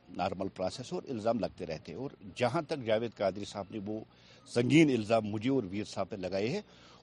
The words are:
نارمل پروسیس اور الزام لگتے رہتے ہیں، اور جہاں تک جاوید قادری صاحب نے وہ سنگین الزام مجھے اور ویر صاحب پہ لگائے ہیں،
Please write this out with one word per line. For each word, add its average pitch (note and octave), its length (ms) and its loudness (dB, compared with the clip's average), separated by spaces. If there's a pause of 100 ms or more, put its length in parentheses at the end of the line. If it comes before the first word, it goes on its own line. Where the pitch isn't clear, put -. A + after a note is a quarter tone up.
(160)
نارمل F#2 320 -2
پروسیس F#2 440 -4
اور F3+ 160 -4
الزام A2+ 320 0
لگتے F2+ 260 -4
رہتے D#2+ 260 -8
ہیں، D#2+ 60 -10
اور C3+ 120 -6 (260)
جہاں B2 260 0
تک C#3 240 -6
جاوید A2+ 320 0
قادری G2+ 260 0
صاحب G2+ 260 -8
نے A2 160 -8
وہ G#2+ 140 -4 (540)
سنگین C3 360 8
الزام A2 340 4
مجھے G#2+ 260 -2
اور C3+ 200 2
ویر G2+ 140 -4
صاحب G2 240 -4
پہ A2 80 -10
لگائے F#2+ 320 -2
ہیں، F#3 120 -2 (420)